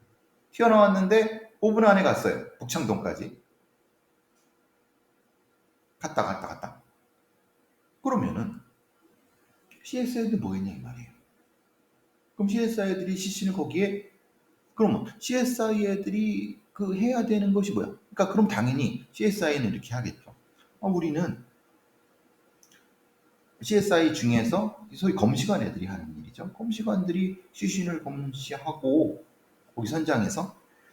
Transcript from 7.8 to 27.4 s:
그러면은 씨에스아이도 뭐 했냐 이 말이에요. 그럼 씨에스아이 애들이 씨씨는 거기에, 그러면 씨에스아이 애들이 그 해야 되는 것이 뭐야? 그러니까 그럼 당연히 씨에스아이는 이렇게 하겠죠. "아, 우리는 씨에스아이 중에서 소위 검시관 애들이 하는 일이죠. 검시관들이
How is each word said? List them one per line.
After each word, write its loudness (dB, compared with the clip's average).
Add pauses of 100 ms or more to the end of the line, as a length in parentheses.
그러면은 -4 (1200)
씨에스아이도 -2
뭐 -4
했냐 -6
이 -14
말이에요. -16 (1200)
그럼 0
씨에스아이 0
애들이 -4
씨씨는 -4
거기에, -2 (640)
그러면 2
씨에스아이 0
애들이 -2 (120)
그 -4
해야 0
되는 2
것이 2
뭐야? -2 (260)
그러니까 2
그럼 4
당연히 0
씨에스아이는 0
이렇게 -10
하겠죠. -8 (480)
"아, -4
우리는 -2 (2250)
씨에스아이 4
중에서 0
소위 0
검시관 2
애들이 -6
하는 -10
일이죠. -14
검시관들이 -2